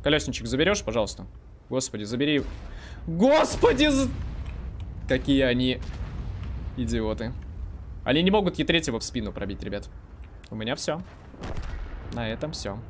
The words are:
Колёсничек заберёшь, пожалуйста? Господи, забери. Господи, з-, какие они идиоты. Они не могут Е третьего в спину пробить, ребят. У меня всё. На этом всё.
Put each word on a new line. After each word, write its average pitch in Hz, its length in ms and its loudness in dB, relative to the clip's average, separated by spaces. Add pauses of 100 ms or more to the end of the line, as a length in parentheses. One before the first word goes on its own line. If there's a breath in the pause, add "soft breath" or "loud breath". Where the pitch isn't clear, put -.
Колёсничек 139 440 2
заберёшь, 160 360 2
пожалуйста? 110 420 -2 (440)
Господи, 123 360 -2
забери. 135 380 2 (640 loud breath)
Господи, 277 840 6
з-, 269 200 4 (1000)
какие 135 320 4
они 127 380 4 (1000)
идиоты. 113 560 0 (720)
Они 151 180 6
не 190 80 6
могут 196 280 4
Е 156 40 2
третьего 156 360 2
в - 40 -4
спину 107 300 -4
пробить, 98 300 -6
ребят. 101 260 -6 (600)
У 107 60 -10
меня 110 200 -2
всё. 160 260 -2 (1120)
На 117 160 -2
этом 147 240 -4
всё. 101 240 -4 (120)